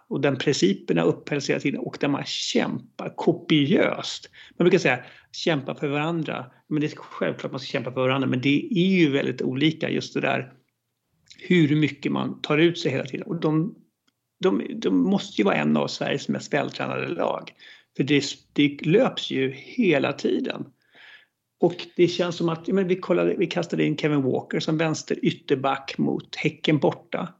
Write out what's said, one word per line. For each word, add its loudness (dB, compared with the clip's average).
Och -4
den 2
principen 2
har 4
upphällts -2
hela 2
tiden -2
och -8
där 0
man 0
kämpar -4
kopiöst. 0
Man 2
brukar 6
säga, 0
"Kämpa -2
för -6
varandra." -4
Men -2
det 0
är -16
självklart -6
man -10
ska -12
kämpa -4
för -2
varandra, 2
men 0
det 4
är 4
ju 6
väldigt 0
olika 0
just -4
det -2
där -2
hur 4
mycket 0
man -4
tar 0
ut 4
sig -2
hela -2
tiden. -10
Och -4
de, 0
de, 2
de 0
måste 0
ju 6
vara 4
en 2
av 0
Sveriges -4
mest -4
vältränade -4
lag. -4
För 2
det, 2
det 2
löps 2
ju -2
hela 0
tiden. -4
Och 2
det 4
känns -2
som 0
att, -6
ja, 0
men 2
vi 2
kollade, 0
vi 0
kastade -2
in 0
Kevin 2
Walker -2
som -2
vänster -2
ytterback -2
mot -2
Häcken 0
borta. -2